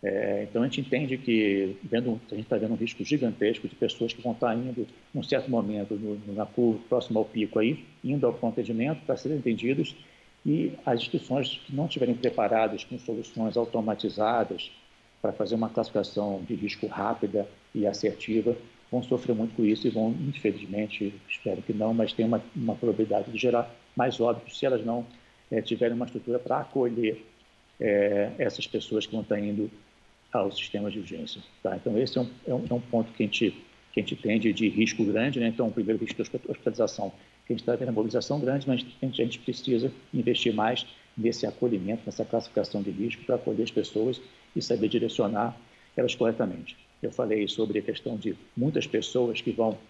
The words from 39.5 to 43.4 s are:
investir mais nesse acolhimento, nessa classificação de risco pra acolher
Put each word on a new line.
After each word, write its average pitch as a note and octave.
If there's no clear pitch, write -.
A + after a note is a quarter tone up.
investir A#2+
mais A2
nesse A2+
acolhimento, G#2+
nessa G#2+
classificação G#2+
de G2
risco G#2+
pra B2+
acolher A2